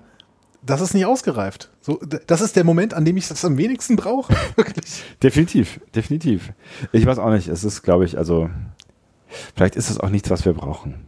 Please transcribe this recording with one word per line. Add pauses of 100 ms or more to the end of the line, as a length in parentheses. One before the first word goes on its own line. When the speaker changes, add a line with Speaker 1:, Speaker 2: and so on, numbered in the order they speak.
(640)
Speaker 1:
das
ist
nicht
ausgereift. (120)
So,
d-,
das
ist
der
Moment,
an
dem
ich
das
am
wenigsten
brauche. (120)
<laughs>
Wirklich. (200)
Speaker 2:
Definitiv, (160)
definitiv. (400)
Ich
weiß
auch
nicht,
es
ist,
glaub
ich,
also (1080)
vielleicht
ist
es
auch
nichts,
was
wir
brauchen.